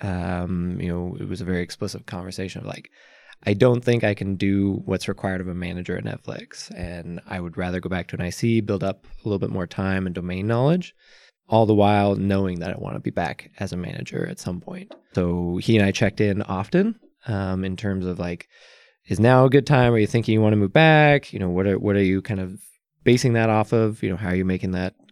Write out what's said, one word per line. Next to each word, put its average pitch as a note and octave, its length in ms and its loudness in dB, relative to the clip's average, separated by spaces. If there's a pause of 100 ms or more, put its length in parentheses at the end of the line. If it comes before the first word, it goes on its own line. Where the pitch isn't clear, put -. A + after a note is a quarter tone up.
um, F2+ 760 -4
you F2+ 100 -6
know, F2 300 -6
it G2 100 -8
was G2+ 100 -8
a F2+ 60 -10
very F2+ 160 -2
explicit - 440 -10
conversation F#2 540 -10
of, - 80 -12
like, - 220 -14 (540)
"I G#2 100 2
don't A#2+ 300 4
think A#2+ 200 2
I G#2 100 2
can G2 220 -4
do G2 480 2
what's F#2+ 240 -4
required F#2+ 320 -4
of F#2 80 -8
a F2+ 80 -8
manager F2+ 420 -6
at F#2+ 60 -8
Netflix. - 720 -12
And F2 480 -10
I F#2+ 140 -8
would F2 180 -10
rather F2+ 220 -4
go F2+ 80 -6
back F2 220 -6
to - 80 -8
an E2+ 40 -6
I F2 80 -4
C, A2+ 300 0
build G2+ 240 -2
up F#2+ 220 -6
a - 220 -14
little G2+ 120 0
bit G2+ 120 -4
more F#2 160 -4
time F#2+ 380 -2
and F2+ 80 -6
domain F2+ 340 -6
knowledge, C#3 460 0 (540)
all A2+ 180 4
the G#2+ 80 6
while G2+ 420 4
knowing G2 440 0
that F2 120 -6
I F#2 60 -8
wanna - 220 -8
be - 120 -6
back - 480 -6
as G2 120 -6
a E2 60 -6
manager - 500 -6
at - 120 -12
some F2+ 200 -8
point." F#2 340 -14 (200)
So F2 440 -2
he A2+ 200 4
and G2+ 80 4
I G2 60 2
checked G2 300 0
in G2+ 200 0
often, F3 540 -2 (320)
um, F#2+ 360 -2
in F#2+ 120 -4
terms F#2+ 300 -4
of, F2+ 120 -4
like, F2 300 -6 (600)
"Is F#2 120 0
now B2+ 260 6
a C3+ 40 4
good C3+ 180 4
time? B2 260 4
Are A2+ 60 4
you G#2 80 4
thinking A2+ 260 0
you A2 80 4
wanna G#2+ 140 4
move G2+ 180 2
back? D3+ 600 6
You - 40 -8
know, F#2+ 120 -2
what F2+ 180 0
are, F#2+ 100 2
what G2+ 180 2
are G2+ 80 4
you F#2+ 180 2
kind G2 180 -4
of F#2+ 200 -8 (440)
basing B2 300 4
that A2+ 160 2
off G#2+ 240 2
of? A2 280 2
You A2 80 -2
know, F#2 60 -4
how G2 140 -4
are F2+ 60 0
you F#2 100 0
making F#2 260 -2
that F#2 240 -4 (160)